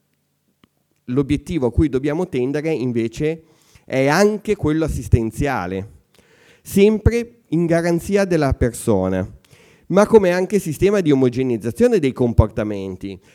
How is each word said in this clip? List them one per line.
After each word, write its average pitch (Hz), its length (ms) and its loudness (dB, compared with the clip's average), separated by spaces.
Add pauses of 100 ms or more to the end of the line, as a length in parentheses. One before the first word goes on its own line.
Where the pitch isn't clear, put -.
(1040)
l'obiettivo 139 600 -2
a 113 60 -2
cui 160 160 0
dobbiamo 143 400 -4
tendere 143 420 -4
invece 127 720 -4 (420)
è 135 200 0
anche 202 500 2
quello 156 280 -2
assistenziale, 113 1160 -4 (600)
sempre 220 840 2
in 170 160 0
garanzia 170 640 0
della 151 260 2
persona, 95 760 0 (580)
ma - 200 4
come 196 260 6
anche 185 260 0
sistema 190 420 0
di 160 100 2
omogeneizzazione 131 880 0
dei 135 140 0
comportamenti, 101 1080 -2 (160)